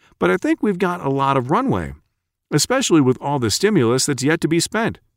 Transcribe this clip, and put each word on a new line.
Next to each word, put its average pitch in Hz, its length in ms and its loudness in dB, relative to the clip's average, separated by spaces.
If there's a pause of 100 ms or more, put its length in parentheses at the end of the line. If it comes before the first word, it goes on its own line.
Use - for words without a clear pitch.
(180)
but 180 120 2
I 185 80 2
think 320 240 -2
we've 202 160 0
got 180 260 -2
a 139 60 -2
lot 135 260 0
of 127 140 -2
runway, 139 420 -2 (580)
especially 170 520 2
with 127 180 2
all 143 180 -4
the 113 120 -2
stimulus 131 560 2
that's 127 160 -4
yet 156 180 0
to 160 80 0
be 165 120 0
spent, 214 380 -4 (180)